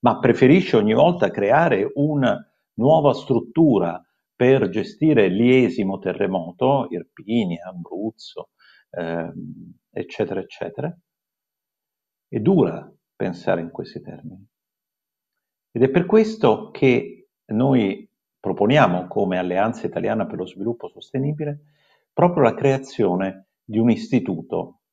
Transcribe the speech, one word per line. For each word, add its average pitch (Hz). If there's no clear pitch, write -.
Ma 117
preferisce 131
ogni 107
volta 147
creare 107
una 139
nuova 143
struttura 113
per 123
gestire 110
l'iesimo 107
terremoto, 95
Irpinia, 90
Abruzzo, 90
ehm, -
eccetera, -
eccetera. -
È 120
dura 107
pensare 90
in 82
questi -
termini. 95
Ed 117
è 131
per 175
questo 214
che -
noi 113
proponiamo 101
come 92
Alleanza 92
Italiana 104
per 98
lo 90
Sviluppo 113
Sostenibile 147
proprio 175
la 113
creazione 95
di 107
un 117
istituto 90